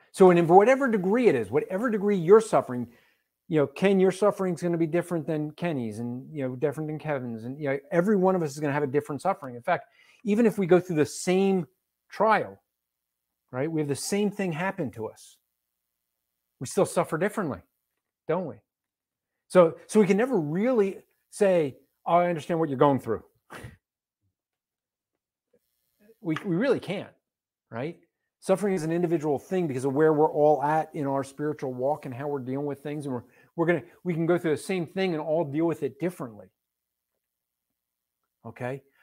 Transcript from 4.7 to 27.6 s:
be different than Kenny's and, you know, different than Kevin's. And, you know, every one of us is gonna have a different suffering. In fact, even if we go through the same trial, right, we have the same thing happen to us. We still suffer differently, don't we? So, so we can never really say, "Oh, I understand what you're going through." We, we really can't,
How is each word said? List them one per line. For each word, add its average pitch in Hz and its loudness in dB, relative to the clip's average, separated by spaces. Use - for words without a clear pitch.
be 165 0
different 165 -4
than 151 -4
Kenny's 131 -6
and, 123 -10
you 143 -6
know, 127 -6
different 147 -4
than 151 -8
Kevin's. 127 -8
And, 131 -12
you 151 -6
know, 135 -2
every 185 2
one 185 2
of 175 0
us 147 -4
is 147 -12
gonna 147 -2
have 147 -2
a - -4
different 139 -4
suffering. 143 -6
In 117 -18
fact, - -2
even 220 2
if 208 2
we 196 0
go 175 6
through 175 -2
the 151 4
same 185 0
trial, 175 0
right, 135 -4
we 160 -4
have 147 -4
the 139 -2
same 202 -2
thing 190 -6
happen 175 -6
to 110 -10
us. - -20
We 135 -10
still 180 2
suffer 170 -2
differently, 175 -4
don't 170 -4
we? 120 -10
So, 170 4
so - 2
we 208 6
can 190 4
never 240 0
really 196 0
say, 175 2
"Oh, 170 0
I 175 4
understand 165 -4
what 160 0
you're 131 -4
going 139 4
through." 110 -6
We, 165 -4
we 180 -2
really 214 0
can't, 165 -10